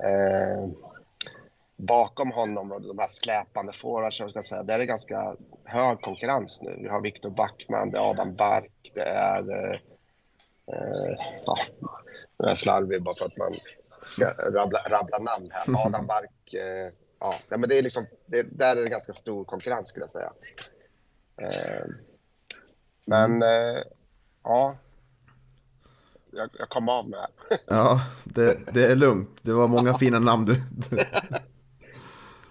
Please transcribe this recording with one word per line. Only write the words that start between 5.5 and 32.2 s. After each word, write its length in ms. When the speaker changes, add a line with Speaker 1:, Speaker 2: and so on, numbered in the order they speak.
Speaker 1:
hög 360
konkurrens 600
nu. 200
Vi 80
har 120
Viktor 280
Backman, 600
det 60
är 140
Adam 240
Bark, 580
det 160
är, 420
eh, 280
eh, 420
ja, 100
nu 60
är 40
jag 80
slarvig 460
bara 120
för 100
att 120
man 180
ska 200
rabbla, 500
rabbla 380
namn 340
här. 340
Speaker 2:
<laughs> 20
Speaker 1:
Adam 200
Bark, 460
eh, 400
ja, 160
nej, 100
men 100
det 80
är 60
liksom, 220
det, 180
där 320
är 80
det 60
ganska 240
stor 320
konkurrens, 420
skulle 160
jag 80
säga. 200
Eh, 440
men, 260
Speaker 2:
Mm. 340
Speaker 1:
eh, 80
ja. 320
Jag, 180
jag 100
kom 200
av 200
med. 180
<laughs> 200
Speaker 2:
Ja, 340
det, 500
det 120
är 100
lugnt. 460
Det 120
var 140
många 260
fina 260
namn 260
du, 100
du. 80